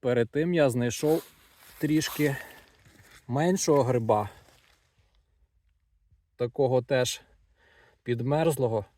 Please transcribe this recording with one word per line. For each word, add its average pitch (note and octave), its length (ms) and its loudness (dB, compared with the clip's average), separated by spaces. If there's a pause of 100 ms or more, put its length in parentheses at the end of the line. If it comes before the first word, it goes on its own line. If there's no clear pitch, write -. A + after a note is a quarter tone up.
Перед A#2+ 300 0
тим E3+ 240 -2
я D3 160 4
знайшов B2 520 -2 (560)
трішки D3 580 -2 (920)
меншого D3+ 540 2
гриба. A2+ 460 0 (2000)
Такого B2+ 460 0
теж B2+ 380 -2 (840)
підмерзлого. B2+ 840 -2 (140)